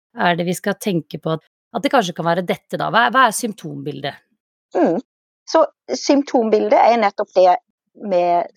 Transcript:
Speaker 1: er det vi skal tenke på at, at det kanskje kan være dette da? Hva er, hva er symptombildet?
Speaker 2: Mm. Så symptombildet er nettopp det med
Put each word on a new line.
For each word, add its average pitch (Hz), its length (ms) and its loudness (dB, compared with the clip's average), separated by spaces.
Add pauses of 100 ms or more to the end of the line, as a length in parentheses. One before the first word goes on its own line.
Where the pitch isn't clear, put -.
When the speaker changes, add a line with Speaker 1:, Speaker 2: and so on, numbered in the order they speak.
(140)
Speaker 1:
er 175 240 0
det 175 80 -4
vi 180 100 -2
skal 196 240 -6
tenke 170 400 -4
på 160 140 -4
at, 160 80 -8 (320)
at 185 100 -4
det 285 80 -2
kanskje 196 240 0
kan 165 140 -4
være 175 160 -2
dette 185 340 -8
da? 156 140 -4
Hva 233 140 2
er, 220 40 -2
hva 262 160 6
er 208 80 -4
symptombildet? 143 840 -10 (560)
Speaker 2:
Mm. 214 240 2 (420)
Så 320 220 2 (240)
symptombildet 240 880 0
er 233 240 4
nettopp 202 340 -4
det 180 220 6 (420)
med 175 560 0